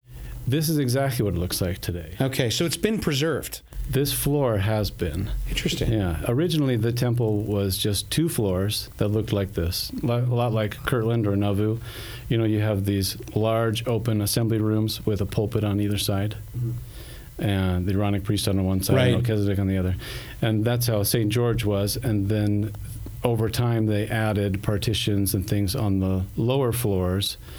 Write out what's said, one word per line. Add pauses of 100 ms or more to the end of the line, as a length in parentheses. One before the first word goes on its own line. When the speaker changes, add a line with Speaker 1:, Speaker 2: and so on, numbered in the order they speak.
(460)
Speaker 1:
This
is
exactly
what
it
looks
like
today.
Speaker 2:
Okay,
so
it's
been
preserved. (280)
Speaker 1:
This
floor
has
been. (180)
Speaker 2:
Interesting.
Speaker 1:
Yeah.
Originally,
the
temple
was
just
two
floors (100)
that
looked
like
this, (100)
li-,
a
lot
like
Kirtland
or
Nauvoo. (500)
You
know,
you
have
these (180)
large
open
assembly
rooms
with
a
pulpit
on
either
side. (200)
Speaker 2:
Mm-hmm. (680)
Speaker 1:
And
the
Aaronic
priest
on
one
side,
Speaker 2:
Right.
Speaker 1:
Melchizedek
on
the
other. (460)
And
that's
how
Saint
George
was.
And
then (520)
over
time,
they
added
partitions
and
things
on
the (140)
lower
floors (220)